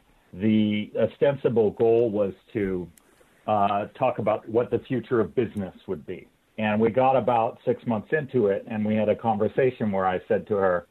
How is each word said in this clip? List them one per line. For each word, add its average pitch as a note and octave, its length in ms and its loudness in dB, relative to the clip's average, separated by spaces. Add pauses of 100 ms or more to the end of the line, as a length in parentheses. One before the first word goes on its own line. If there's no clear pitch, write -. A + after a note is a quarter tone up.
(320)
the G#2+ 640 0
ostensible A#2+ 760 0
goal A#2 380 2
was G2+ 240 -2 (180)
to, F#2+ 360 -4 (600)
uh, G2+ 380 2 (120)
talk B2+ 220 -2
about G#2+ 280 -2
what A2+ 220 0
the A#2 80 0
future A#2+ 400 -4
of G#2 160 -2
business G#2 400 -4 (140)
would E2+ 180 -8
be. - 220 -14 (280)
And G#2+ 240 0
we A2+ 100 4
got C3 260 4
about A#2 480 0
six A#2+ 200 -2
months A2+ 280 -4
into C3 340 0
it, G2 220 0
and G#2+ 160 -4
we G#2+ 100 0
had G#2+ 140 0
a G#2 80 2
conversation A2+ 760 0
where F#2+ 160 0
I F#2 220 0
said G2 200 0
to G#2+ 60 -2
her, F#2 360 0